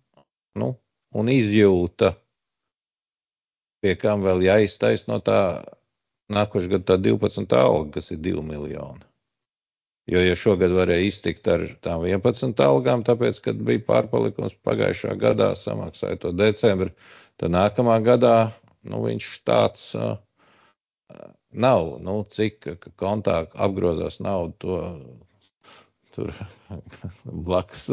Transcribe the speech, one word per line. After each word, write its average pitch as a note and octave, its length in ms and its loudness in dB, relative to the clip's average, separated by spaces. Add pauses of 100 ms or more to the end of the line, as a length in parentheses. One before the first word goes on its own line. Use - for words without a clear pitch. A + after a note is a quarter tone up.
(560)
nu, A#2+ 160 -4 (420)
un A2+ 180 -2
izjūta, G2+ 800 4 (1700)
pie F#2 140 2
kam G#2 280 -2
vēl F#2 200 2
jāiztaisno A2 760 2
tā G#2 200 2 (920)
nākošais G2+ 420 0
gadu F#2+ 160 -2
tā F#2+ 100 6
divpadsmitā A2 640 0
alga, D#2 340 2
kas - 160 -10
ir D#2+ 100 -10
divi E2+ 200 -4
miljoni. D2 600 -10 (1040)
Jo, F2+ 140 2
ja F2+ 160 4
šogad F#2 320 4
varēja F2+ 380 2
iztikt - 420 -6
ar E2+ 140 2 (140)
tām E2+ 260 -6
vienpadsmit G#2 580 -2
algām, C3 400 2
tāpēc, A#2 400 0
kad A2 160 -4
bija A#2 240 -2
pārpalikums A#2 760 -2
pagājušā G#2 640 -2
gadā, G#2+ 360 2
samaksāja G2 680 -8
to F2 100 -6
decembri, G2 640 2 (400)
tad - 180 -4
nākamā G#2 500 2
gadā, A#2+ 360 6 (480)
nu, A2+ 180 -8
viņš A#2 280 -6 (100)
tāds, - 520 0
ā, A1+ 200 -4 (1400)
nav, F#2+ 480 0
nu, F#2+ 280 -6
cik, - 360 -4 (120)
ka - 220 -18
kontā G2 460 -2 (140)
apgrozās F#2 680 -2
naudu, F#2 340 -4
to F2+ 220 -6 (1300)
tur - 200 -8 (520)
<laughs> - 640 -14
blakus - 460 -4